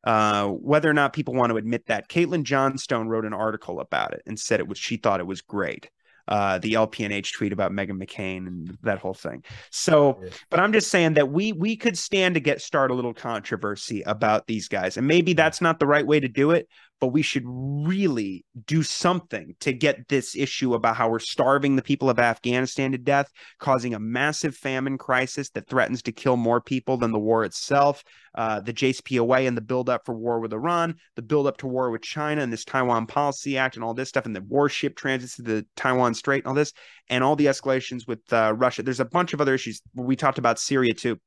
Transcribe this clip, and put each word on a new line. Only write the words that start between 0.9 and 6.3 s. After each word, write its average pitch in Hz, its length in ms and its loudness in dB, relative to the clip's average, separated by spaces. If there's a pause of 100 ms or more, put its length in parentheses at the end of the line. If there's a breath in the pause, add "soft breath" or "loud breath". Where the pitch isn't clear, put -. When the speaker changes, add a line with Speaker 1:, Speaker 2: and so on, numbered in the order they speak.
Speaker 1:
not 143 180 4
people 135 220 -6
want 120 180 2
to 113 60 0
admit 117 300 -4
that, 104 200 -2
Caitlin 170 360 0
Johnstone 135 680 0
wrote 113 160 -2
an 107 80 -6
article 101 480 -4
about 52 320 -2
it 50 120 -12
and 110 140 -10
said - 220 0
it - 60 -4
was, 95 100 -10
she - 180 -4
thought 101 240 0
it 87 80 -6
was 95 140 -8
great. 90 480 -6 (400 soft breath)
Uh, 98 300 2